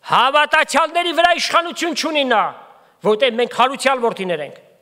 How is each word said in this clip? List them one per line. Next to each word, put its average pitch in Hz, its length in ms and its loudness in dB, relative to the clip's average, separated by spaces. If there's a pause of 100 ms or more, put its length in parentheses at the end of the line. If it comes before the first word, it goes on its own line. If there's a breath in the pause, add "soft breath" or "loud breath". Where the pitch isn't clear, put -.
Հավատացյալների 302 1080 2
վրա 339 200 4
իշխանություն 330 600 -2
չունի 302 300 -2
նա, 226 180 2 (600 soft breath)
որտեղ 220 340 0
մենք 240 180 -2
հարուցյալ 262 480 0
որդիներ 180 400 -4
ենք։ - 140 -16 (240)